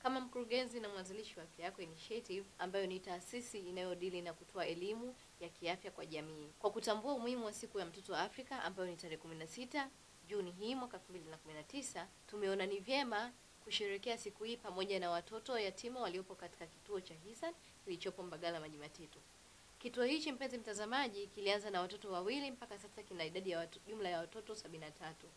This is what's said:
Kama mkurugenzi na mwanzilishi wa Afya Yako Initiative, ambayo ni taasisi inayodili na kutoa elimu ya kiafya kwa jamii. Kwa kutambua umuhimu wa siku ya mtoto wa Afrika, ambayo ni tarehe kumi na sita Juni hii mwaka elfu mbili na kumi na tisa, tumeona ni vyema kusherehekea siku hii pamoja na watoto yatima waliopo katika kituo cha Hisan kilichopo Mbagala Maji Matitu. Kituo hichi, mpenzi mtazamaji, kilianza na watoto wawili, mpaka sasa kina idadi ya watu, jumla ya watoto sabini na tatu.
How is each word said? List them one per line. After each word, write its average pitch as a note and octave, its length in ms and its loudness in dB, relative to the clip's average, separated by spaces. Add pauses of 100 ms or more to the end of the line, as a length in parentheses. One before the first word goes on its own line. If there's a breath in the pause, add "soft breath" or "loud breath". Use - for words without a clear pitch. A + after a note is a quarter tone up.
Kama C4 160 6
mkurugenzi B3 600 2
na G#3+ 100 -2
mwanzilishi F#3+ 500 -6
wa D#3+ 60 -8
Afya E3 200 -8
Yako F#3+ 160 -2
Initiative, F#3+ 640 -4 (140)
ambayo F#3+ 280 4
ni F#3 120 0
taasisi G3+ 600 -4
inayodili F3+ 600 0
na E3+ 120 -2
kutoa F3 340 -2
elimu G#3+ 480 0 (240 loud breath)
ya E3+ 100 -6
kiafya F3 420 -2
kwa D#3+ 140 -6
jamii. D#3 420 -6 (120)
Kwa G#3 120 6
kutambua A3 420 4
umuhimu A#3+ 320 2
wa G#3 80 -2
siku G#3+ 260 -2
ya F3+ 60 2
mtoto F#3 280 -6
wa D#3 80 4
Afrika, B3+ 420 -2
ambayo F#3 260 0
ni F3 60 -4
tarehe D#3+ 220 -6
kumi E3 180 -8
na D#3+ 120 -4
sita C4 420 -2 (380)
Juni F#3+ 240 2
hii G#3+ 240 0
mwaka A#3+ 220 -2
elfu - 140 -12
mbili E3 180 -8
na D#3 80 -8
kumi D#3 160 -12
na D3+ 100 -6
tisa, G3+ 440 -4 (200)
tumeona G3 380 4
ni G3 140 0
vyema A#3+ 520 4 (320)
kusherehekea G#3 540 2
siku G#3 260 -4
hii A#3 140 0
pamoja F#3+ 420 2
na F3 100 4
watoto G#3+ 500 2
yatima A3+ 400 0
waliopo F#3+ 360 0
katika F3 320 -8
kituo G3 340 -4
cha F3 120 -10
Hisan A3+ 400 -4 (300 loud breath)
kilichopo F3+ 400 -2
Mbagala E3+ 360 0
Maji D#3 180 -6
Matitu. D#3 420 -10 (600 loud breath)
Kituo A#3+ 240 4
hichi, D4+ 280 6
mpenzi B3 260 0
mtazamaji, G#3+ 680 2
kilianza G3+ 420 4
na F#3+ 120 6
watoto G3 300 -2
wawili, B3+ 400 4
mpaka A#3 280 -6
sasa G3+ 240 -10
kina E3+ 220 0
idadi F#3 240 0
ya E3 100 4
watu, E3 280 -2
jumla G#3+ 220 2
ya E3+ 100 4
watoto G#3+ 360 -4
sabini D#3+ 300 -8
na D3+ 60 -6
tatu. D#3+ 460 -8